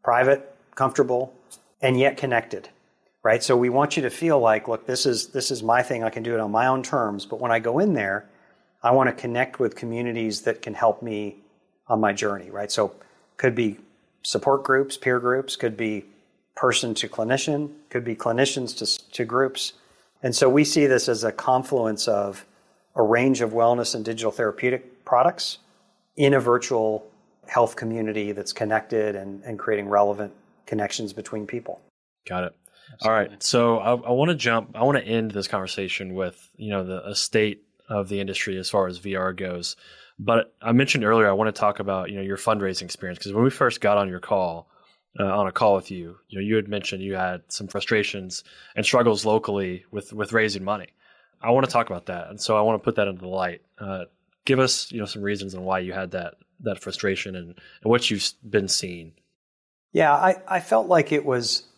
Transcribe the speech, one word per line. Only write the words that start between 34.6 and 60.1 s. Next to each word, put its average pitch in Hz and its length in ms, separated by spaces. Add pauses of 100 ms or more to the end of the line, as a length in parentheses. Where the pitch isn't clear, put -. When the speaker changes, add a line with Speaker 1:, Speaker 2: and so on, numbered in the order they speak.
Speaker 2:
I 110 100
wanna 139 160
end 110 320
this 101 160
conversation 95 680
with, 92 420
you 107 140
know, 98 140
the, 92 220
a 101 80
state 107 500 (260)
of 101 180
the 98 120
industry 95 380
as 92 120
far 98 160
as 90 100
V 95 200
R 92 180
goes. 90 420 (420)
But 113 440
I 113 80
mentioned 123 340
earlier, 110 240
I 101 40
wanna 107 200
talk - 280
about, 95 280
you 101 80
know, 98 60
your 95 140
fundraising 101 460
experience, 90 360
'cause 101 140
when 110 120
we 135 60
first 127 300
got 104 180
on 98 100
your 90 120
call, 87 500 (480)
uh, 104 60
on 98 240
a 90 40
call 107 220
with 92 160
you, 87 260 (120)
you 98 100
know, 98 80
you 110 100
had 101 120
mentioned 98 340
you 95 140
had 92 320
some - 200
frustrations 101 760 (320)
and 127 120
struggles 117 400
locally 101 640
with, 101 220
with 107 200
raising 107 320
money. 101 220 (560)
I 117 80
wanna 131 160
talk 120 240
about 87 160
that. 87 240
And 104 100
so 110 160
I 104 60
wanna 110 160
put 113 160
that 104 120
into 92 140
the 92 80
light. 90 320 (180)
Uh, 95 260 (420)
give 131 140
us, - 300
you 117 80
know, 104 60
some 104 160
reasons 101 340
on 92 100
why 95 160
you 90 120
had 92 200
that, 87 240 (240)
that 104 200
frustration 95 560
and, 85 120
and - 420
what 120 200
you've 104 100
s-, - 120 (160)
been 101 200
seeing. 87 440 (800)
Speaker 1:
Yeah, 156 220